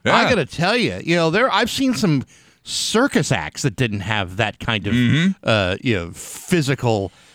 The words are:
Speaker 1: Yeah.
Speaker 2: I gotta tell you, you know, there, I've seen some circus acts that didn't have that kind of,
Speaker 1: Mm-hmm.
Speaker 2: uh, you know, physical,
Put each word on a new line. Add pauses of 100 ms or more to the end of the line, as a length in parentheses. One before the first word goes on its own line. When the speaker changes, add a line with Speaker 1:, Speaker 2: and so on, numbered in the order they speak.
Speaker 1:
Yeah.
Speaker 2:
I
gotta
tell
you,
you
know,
there,
I've
seen
some (400)
circus
acts
that
didn't
have
that
kind
of,
Speaker 1:
Mm-hmm. (120)
Speaker 2:
uh,
you
know,
physical, (240)